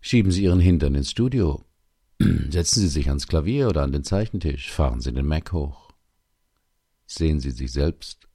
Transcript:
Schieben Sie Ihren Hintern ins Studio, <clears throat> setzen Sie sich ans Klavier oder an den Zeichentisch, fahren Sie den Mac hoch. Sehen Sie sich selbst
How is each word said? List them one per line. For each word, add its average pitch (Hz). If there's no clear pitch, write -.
Schieben 104
Sie 92
Ihren 90
Hintern 80
ins 69
Studio, 113
<clears throat> -
setzen 85
Sie 95
sich 71
ans 71
Klavier 113
oder 78
an 69
den 69
Zeichentisch, 92
fahren 62
Sie 62
den 67
Mac 78
hoch. 71
Sehen 78
Sie 67
sich 62
selbst -